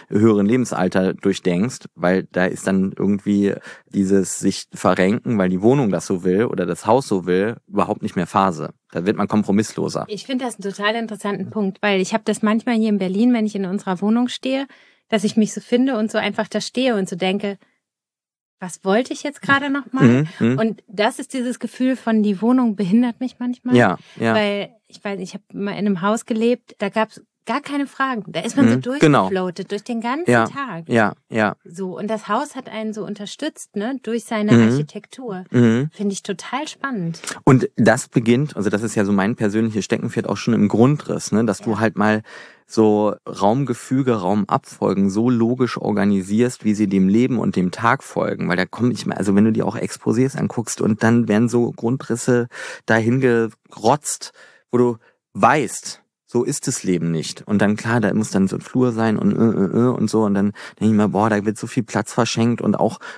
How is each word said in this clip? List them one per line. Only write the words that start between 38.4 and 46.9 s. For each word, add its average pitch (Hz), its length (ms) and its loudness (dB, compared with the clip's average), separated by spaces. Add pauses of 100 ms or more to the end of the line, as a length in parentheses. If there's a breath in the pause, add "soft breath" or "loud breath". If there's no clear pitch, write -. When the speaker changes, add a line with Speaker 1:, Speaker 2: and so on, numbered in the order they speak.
Speaker 1:
also 101 140 -2
das 104 140 0
ist 110 100 -6
ja 104 120 2
so 101 60 0
mein 101 240 2
persönliches 110 480 0
Steckenpferd - 460 -4
auch 107 80 -2
schon 120 160 -2
im 104 140 2
Grundriss, 110 640 2
ne, 107 120 2
dass 104 140 0
du - 140 -4
Speaker 2:
Ja. 101 80 -2
Speaker 1:
halt 113 180 0
mal 107 240 2 (460 loud breath)
so 104 480 2 (120)
Raumgefüge, 127 880 0
Raumabfolgen 98 960 0
so 113 200 0
logisch 120 480 0
organisierst, 104 880 0
wie 107 120 2
sie 104 120 0
dem 95 220 2